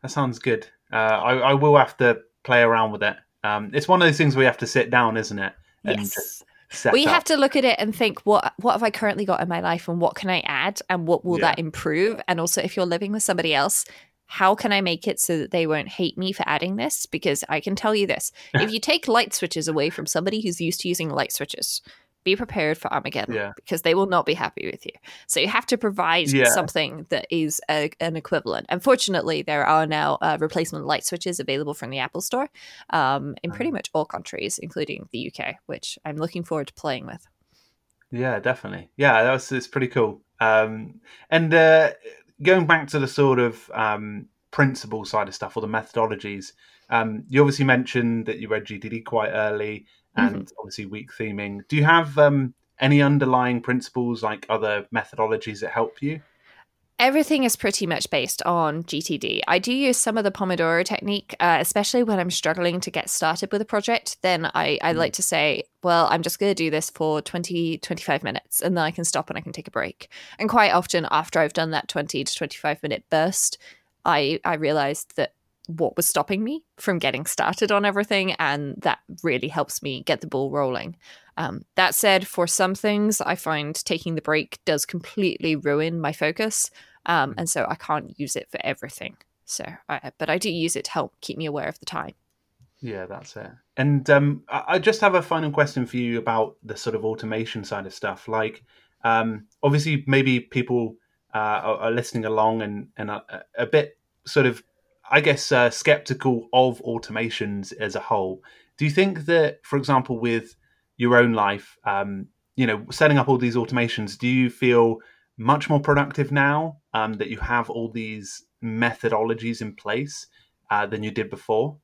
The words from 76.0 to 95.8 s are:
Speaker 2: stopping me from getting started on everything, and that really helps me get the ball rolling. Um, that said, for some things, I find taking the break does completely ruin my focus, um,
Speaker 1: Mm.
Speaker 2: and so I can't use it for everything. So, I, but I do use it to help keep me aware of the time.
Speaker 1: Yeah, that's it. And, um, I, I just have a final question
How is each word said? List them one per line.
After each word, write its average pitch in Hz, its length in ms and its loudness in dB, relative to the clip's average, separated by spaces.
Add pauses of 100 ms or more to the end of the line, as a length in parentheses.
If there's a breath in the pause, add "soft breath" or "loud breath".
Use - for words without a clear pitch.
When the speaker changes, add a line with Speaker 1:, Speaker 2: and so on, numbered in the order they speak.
Speaker 2:
stopping 190 360 0
me 294 220 -6 (120)
from 185 200 -2
getting 147 280 -2
started - 460 0
on 202 140 2
everything, 202 480 0
and 143 480 -2
that - 180 0 (240)
really 131 240 0
helps 143 340 -4
me 135 220 -8
get - 160 -2
the 160 80 -12
ball 139 240 -4
rolling. 143 460 -4 (400 soft breath)
Um, - 260 -8 (120)
that 185 200 2
said, 196 320 4
for 175 200 0
some 190 280 0
things, 208 460 0
I 175 140 -2
find 151 380 -6 (120)
taking 165 300 -4
the 156 60 -4
break - 440 -2
does 151 200 0
completely 170 720 -2
ruin 151 460 -2
my 151 100 -2
focus, 165 600 -2 (340 soft breath)
um, 143 260 2
Speaker 1:
Mm. - 60 -10
Speaker 2:
and 170 120 -4
so - 200 -2
I 156 60 -2
can't - 440 -6
use 143 160 -6
it - 140 -10
for - 140 -10
everything. - 520 -8 (300)
So, - 180 -10 (240)
I, 143 300 -8
but 247 120 -4
I 170 100 2
do 214 100 -4
use 165 260 -2
it - 100 -8
to - 60 -10
help - 300 -4
keep - 160 -10
me 160 80 -8
aware 143 220 -6
of - 120 -10
the - 60 -20
time. - 300 -10 (640)
Speaker 1:
Yeah, 101 240 -10
that's - 320 -16
it. 107 140 -16 (260)
And, 135 320 2
um, 143 400 4
I, 135 180 -4
I 180 120 2
just 220 220 2
have 202 120 6
a 180 80 4
final 160 300 -2
question 143 340 0